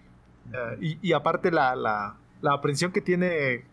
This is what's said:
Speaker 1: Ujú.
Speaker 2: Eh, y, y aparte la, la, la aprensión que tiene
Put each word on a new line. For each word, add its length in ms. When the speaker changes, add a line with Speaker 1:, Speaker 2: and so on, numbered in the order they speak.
Speaker 1:
Ujú. 40
Speaker 2:
Eh, 280
y, 180
y 40
aparte 360
la, 280
la, 400
la 120
aprensión 380
que 100
tiene 720